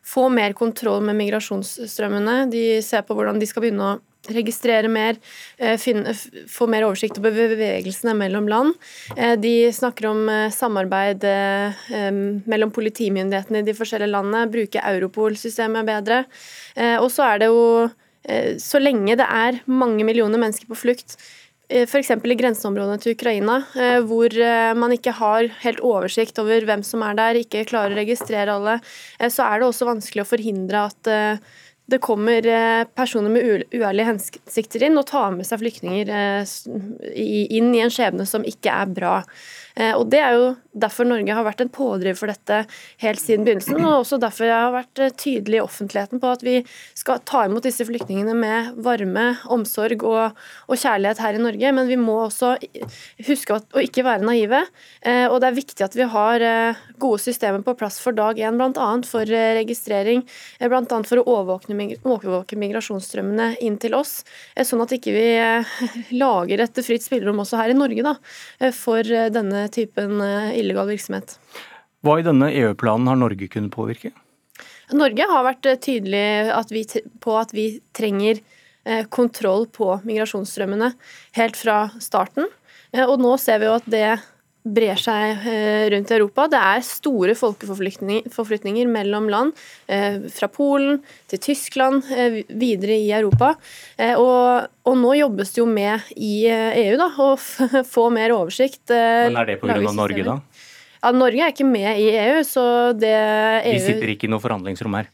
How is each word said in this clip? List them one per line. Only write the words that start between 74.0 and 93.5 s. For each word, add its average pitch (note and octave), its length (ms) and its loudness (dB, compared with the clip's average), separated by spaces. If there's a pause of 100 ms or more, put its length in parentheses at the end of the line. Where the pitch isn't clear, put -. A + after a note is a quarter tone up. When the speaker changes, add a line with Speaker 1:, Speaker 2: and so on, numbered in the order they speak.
Speaker 1:
Norge C#4 300 2
har D#4+ 240 4
vært, B3+ 220 0
eh, C4 100 4
tydelig G#3+ 720 0
at A3 180 0
vi A3 160 -4
t-, A3 200 -6 (160)
på A3 200 0
at A3+ 120 -6
vi G#3+ 280 -4 (140)
trenger, G#3+ 460 0 (440)
eh, A3 200 -2
kontroll A3+ 640 0
på G3 360 -2
migrasjonsstrømmene G#3+ 880 -4 (440)
helt A3+ 200 0
fra G#3+ 320 0 (120)
starten. A3+ 480 -2 (440)
Eh, B3+ 140 2
og B3+ 140 4
nå B3 180 4
ser A3 220 2
vi A3 60 2
jo A3 120 2
at A#3 100 -6
det A3 320 2 (420)
brer G#3+ 380 0
seg, G#3+ 380 0 (100)
eh, G#3+ 400 0
rundt G3+ 220 0
i A3+ 80 4
Europa. G#3+ 280 2
Det B3+ 140 2
er G3+ 240 4
store G#3+ 480 0
folkeforflytning-, G3+ 960 -4
forflytninger G#3+ 640 -2
mellom G#3+ 400 -2
land, C4 220 0 (340)
eh, G3+ 300 0 (100)
fra - 240 -4
Polen C#4 460 2 (300)
til F#3+ 100 -6
Tyskland, C4+ 720 0
eh, B3 160 2
vi-, A3 220 -4
videre G#3+ 420 0
i G#3+ 180 2
Europa. A3 440 2 (420)